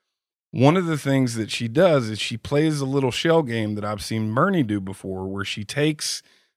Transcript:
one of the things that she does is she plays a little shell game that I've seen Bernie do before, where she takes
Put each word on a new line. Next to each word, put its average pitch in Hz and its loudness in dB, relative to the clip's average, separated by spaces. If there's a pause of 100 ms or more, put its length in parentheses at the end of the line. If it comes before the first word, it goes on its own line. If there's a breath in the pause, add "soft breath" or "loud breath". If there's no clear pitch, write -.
(520)
one 143 6
of 180 0
the 160 -2
things 131 2
that 110 -4
she 117 -4
does 139 4
is 104 -6
she 113 -6
plays 147 0
a 135 -2
little 135 0
shell 165 2
game 113 -2
that 104 -4
I've 104 -6
seen 110 -2
Bernie 175 2
do 107 0
before, 95 -8
where 98 -6
she 107 -6
takes 151 -2 (360 soft breath)